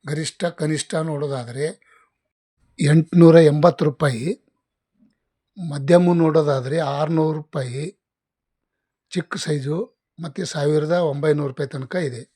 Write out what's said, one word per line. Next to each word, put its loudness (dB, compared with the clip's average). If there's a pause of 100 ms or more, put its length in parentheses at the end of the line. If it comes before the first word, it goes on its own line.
ಗರಿಷ್ಠ -8
ಕನಿಷ್ಠ -4
ನೋಡೋದಾದರೆ -6 (1120)
ಎಂಟುನೂರ 6
ಎಂಬತ್ತು 4
ರೂಪಾಯಿ, -2 (1300)
ಮಧ್ಯಮ 4
ನೋಡೋದಾದರೆ 2
ಆರುನೂರು -2
ರೂಪಾಯಿ -10 (1080)
ಚಿಕ್ಕ -8
ಸೈಜು, -6 (220)
ಮತ್ತು -10
ಸಾವಿರದ -2
ಒಂಬೈನೂರು -2
ರೂಪಾಯಿ -8
ತನಕ -12
ಇದೆ. -8